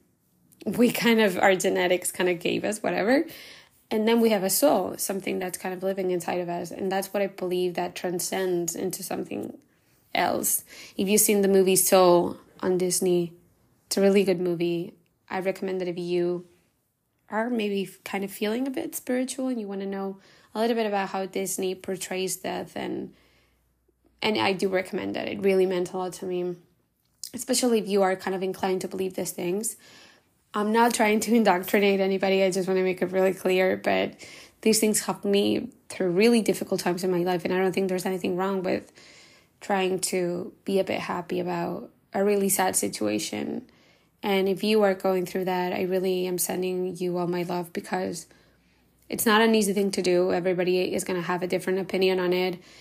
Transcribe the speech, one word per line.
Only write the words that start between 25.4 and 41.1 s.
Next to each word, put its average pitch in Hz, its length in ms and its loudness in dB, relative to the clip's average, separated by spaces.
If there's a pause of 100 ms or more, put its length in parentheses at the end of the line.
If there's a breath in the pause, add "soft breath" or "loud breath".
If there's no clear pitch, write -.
really 190 240 6
meant 180 280 -2
a 185 40 -4
lot 185 160 -4
to - 120 -10
me, 180 300 -4 (760)
especially 240 460 2
if 196 80 -6
you 196 160 4
are 185 120 2
kind 190 200 -4
of 185 80 -2
inclined 190 380 -2
to 190 60 -8
believe 185 280 -4
these 180 160 -6
things. 190 460 -4 (800 loud breath)
I'm 208 160 0
not 233 240 4
trying 214 240 4
to 214 160 2
indoctrinate 196 640 4
anybody. 190 440 2
I 190 60 4
just 185 180 -2
wanna 185 140 2
make 185 220 0
it 180 80 -4
really 190 240 2
clear, 185 420 2
but 196 380 0 (460 loud breath)
these 220 180 4
things 214 220 2
helped - 220 -6
me 208 460 0 (200)
through 185 200 -2
really 220 320 6
difficult 190 380 -2
times 180 240 -2
in 185 80 0
my 175 80 0
life, 175 260 0
and 185 80 0
I 185 60 2
don't 190 140 0
think 190 160 0
there's 185 180 -2
anything 185 300 -4
wrong 190 260 -2
with - 280 -4 (720 loud breath)
trying 185 380 0
to 180 520 -4 (140)
be 190 140 2
a 190 40 2
bit - 180 -4
happy 180 380 -4